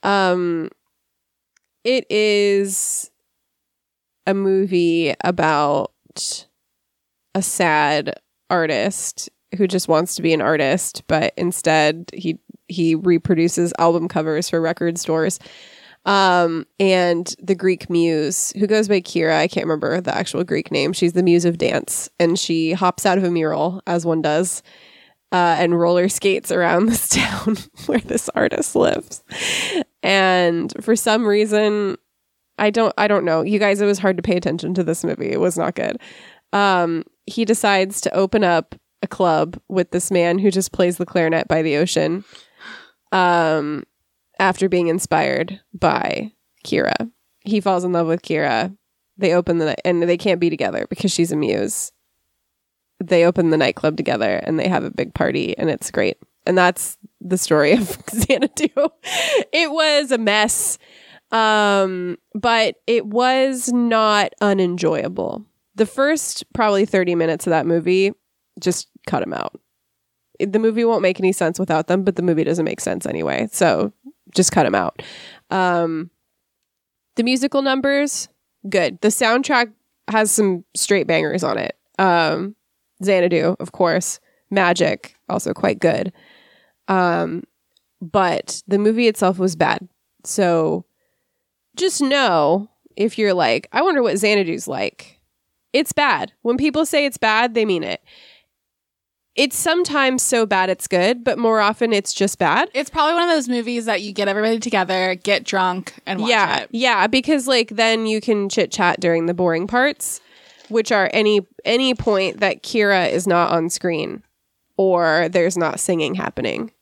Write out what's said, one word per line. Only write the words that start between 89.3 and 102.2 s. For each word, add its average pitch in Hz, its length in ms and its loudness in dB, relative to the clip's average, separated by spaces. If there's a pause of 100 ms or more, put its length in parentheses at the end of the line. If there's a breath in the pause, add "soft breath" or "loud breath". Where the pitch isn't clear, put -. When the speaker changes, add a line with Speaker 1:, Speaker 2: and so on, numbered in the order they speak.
Speaker 1:
was 185 180 0
bad. 160 320 0 (360)
So 170 600 0 (920)
just 359 260 -2
know, 202 640 2 (280)
if 214 200 -2
you're 208 160 2
like, 143 400 2
"I 233 80 0
wonder 320 220 2
what 202 140 0
Xanadu's 202 520 0
like." - 500 -8 (540)
It's 294 220 0
bad. 269 380 0 (100)
When 240 160 -2
people 294 260 0
say 294 220 0
it's 262 100 -4
bad, 226 380 0
they 226 100 2
mean 185 180 0
it. - 200 -8 (1300 soft breath)
It's - 220 0
sometimes 294 640 0
so 233 220 2
bad 190 240 0
it's 185 180 -4
good, 214 380 0
but 233 140 0
more 226 220 2
often 220 340 0
it's 202 180 -2
just - 260 -2